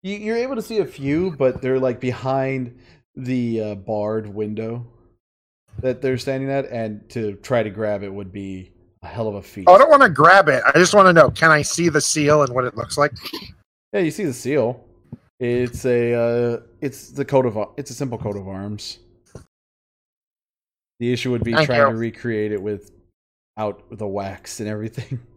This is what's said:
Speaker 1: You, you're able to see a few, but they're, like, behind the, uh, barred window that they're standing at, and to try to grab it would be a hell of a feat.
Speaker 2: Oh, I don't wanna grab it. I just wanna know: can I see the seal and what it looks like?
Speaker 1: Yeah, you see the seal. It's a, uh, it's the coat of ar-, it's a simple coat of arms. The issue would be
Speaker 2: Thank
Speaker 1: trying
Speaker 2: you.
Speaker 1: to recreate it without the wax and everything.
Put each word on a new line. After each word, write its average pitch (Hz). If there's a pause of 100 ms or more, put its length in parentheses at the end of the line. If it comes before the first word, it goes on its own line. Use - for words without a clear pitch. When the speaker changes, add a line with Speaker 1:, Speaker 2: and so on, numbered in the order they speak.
Speaker 1:
You, 196
you're 214
able 262
to 220
see 226
a 180
few, 151
but 131
they're, 131
like, 127
behind 131 (380)
the, 123
uh, 104
barred 107
window 110 (920)
that 127
they're 131
standing 135
at, 139
and 110
to 107
try 120
to 107
grab 104
it 98
would 98
be 95 (300)
a -
hell 113
of 104
a 98
feat. 95
Speaker 2:
Oh, 180
I 190
don't 294
wanna 277
grab 165
it. 127
I 139
just 175
wanna 190
know: 151
can 160
I 151
see 170
the 147
seal 147
and 123
what 127
it 123
looks 117
like? 143 (800)
Speaker 1:
Yeah, 208
you 156
see 202
the 156
seal. 123 (560)
It's 123
a, 120
uh, 120 (220)
it's -
the 139
coat 131
of 107
ar-, 104
it's 135
a -
simple 120
coat 104
of 95
arms. 101 (2000)
The 120
issue 123
would 113
be 117
Speaker 2:
Thank 156
Speaker 1:
trying 123
Speaker 2:
you. 139
Speaker 1:
to 120
recreate 113
it 101
without -
the 107
wax 98
and 104
everything. 113 (180)